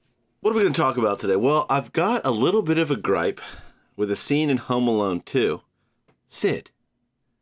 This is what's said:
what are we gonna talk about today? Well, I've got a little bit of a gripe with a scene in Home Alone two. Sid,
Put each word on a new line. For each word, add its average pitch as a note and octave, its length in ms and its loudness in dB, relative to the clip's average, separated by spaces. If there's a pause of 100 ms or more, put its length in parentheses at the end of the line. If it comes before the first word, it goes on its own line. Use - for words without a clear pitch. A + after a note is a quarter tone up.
(400)
what G#3+ 100 2
are A3 60 0
we A3 60 2
gonna E3 120 2
talk C3 220 2
about G#2 220 2
today? G2 180 0
Well, C3+ 320 2
I've C3+ 240 -2
got G3+ 320 0
a C3+ 60 0
little D#3 320 2
bit D#3+ 160 0
of D3+ 120 0
a C3+ 60 -2
gripe F#2+ 460 -2 (520)
with G2+ 160 -2
a G2+ 60 -2
scene D3+ 320 0
in C3+ 80 2
Home B2 320 -2
Alone G2+ 320 0
two. F2+ 400 -2 (680)
Sid, - 420 -4 (720)